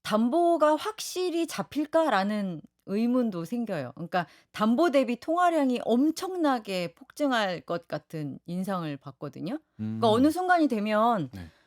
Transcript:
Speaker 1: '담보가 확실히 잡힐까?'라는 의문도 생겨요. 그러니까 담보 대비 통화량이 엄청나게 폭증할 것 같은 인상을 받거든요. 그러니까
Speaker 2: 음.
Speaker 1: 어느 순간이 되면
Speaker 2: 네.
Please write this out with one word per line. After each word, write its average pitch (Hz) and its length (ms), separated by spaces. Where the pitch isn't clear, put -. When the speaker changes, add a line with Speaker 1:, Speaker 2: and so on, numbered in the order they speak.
Speaker 1:
'담보가 302 720
확실히 349 720
잡힐까?'라는 208 1120
의문도 226 540
생겨요. 175 520
그러니까 170 320
담보 240 380
대비 247 280
통화량이 320 640
엄청나게 262 1120
폭증할 226 640
것 170 260
같은 151 580
인상을 175 520
받거든요. 143 640
그러니까 110 320
Speaker 2:
음. 214 60
Speaker 1:
어느 262 180
순간이 349 380
되면 214 640
Speaker 2:
네. 87 160